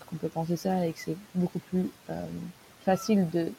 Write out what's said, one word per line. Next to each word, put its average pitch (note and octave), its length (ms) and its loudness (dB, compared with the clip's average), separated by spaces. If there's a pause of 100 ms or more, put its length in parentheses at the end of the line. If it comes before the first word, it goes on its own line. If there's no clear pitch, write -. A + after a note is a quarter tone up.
qu'on E3 100 -8
peut D#3+ 120 -4
penser E3 280 0
ça F#3 300 2
et E3 60 0
que - 60 -12
c'est D#3+ 180 -4 (180)
beaucoup F3+ 240 0
plus, F#3 300 0 (220)
euh, E3+ 140 -4 (600)
facile F#3+ 460 4
de, E3+ 280 0